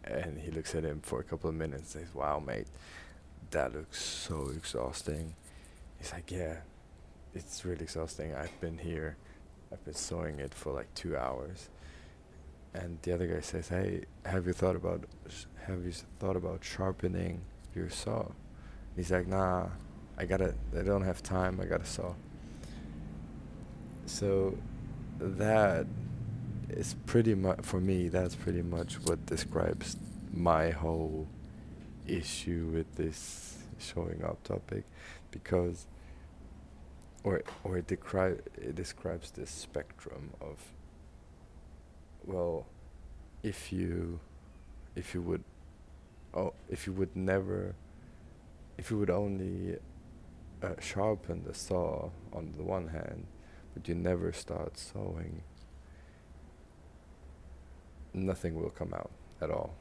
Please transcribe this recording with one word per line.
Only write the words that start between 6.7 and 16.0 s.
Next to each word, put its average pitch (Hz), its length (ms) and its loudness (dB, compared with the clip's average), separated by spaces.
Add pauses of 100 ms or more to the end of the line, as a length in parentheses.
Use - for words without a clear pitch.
it's - 320 -6
really 87 160 0
exhausting. 80 540 -2
I've 78 260 -4
been 82 160 -2
here, 80 400 -2 (540)
I've - 120 -12
been 76 120 -8
sawing 80 440 -2
it 69 140 -4
for, - 180 -4
like, 65 220 -4
two 80 240 0
hours." 65 520 -2 (1040)
And 87 260 -4
the 87 120 2
other 87 120 4
guy 85 140 2
says, 85 300 -2
"Hey, 92 340 2 (200)
have 92 220 2
you 90 80 4
thought 92 220 6
about 87 300 2 (220)
sh-, - 180 -10 (200)
have 92 180 0
you 90 60 0
s-, - 160 -6 (140)